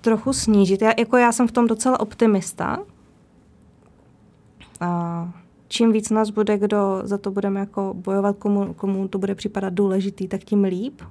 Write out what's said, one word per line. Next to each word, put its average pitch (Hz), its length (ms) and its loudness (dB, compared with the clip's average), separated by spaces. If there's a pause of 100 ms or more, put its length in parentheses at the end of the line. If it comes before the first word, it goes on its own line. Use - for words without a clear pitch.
trochu 226 320 0
snížit. 196 480 4
Já, 220 160 4
jako 226 200 2
já 240 140 6
jsem 240 160 2
v 226 40 -2
tom 233 160 2
docela 226 320 0
optimista. 214 760 0 (2000)
A 175 520 -4 (360)
čím 226 240 2
víc 220 180 0
nás 220 200 2
bude, 208 280 0
kdo 196 460 0
za 202 140 -4
to 202 140 -6
budeme 196 280 -2
jako 196 380 -6
bojovat, 196 400 0
komu, 202 360 -2
komu 196 340 -4
to 190 100 -6
bude 196 180 -2
připadat 196 380 -6
důležitý, 190 540 -2
tak 185 160 -6
tím 202 200 2
líp, 190 480 -4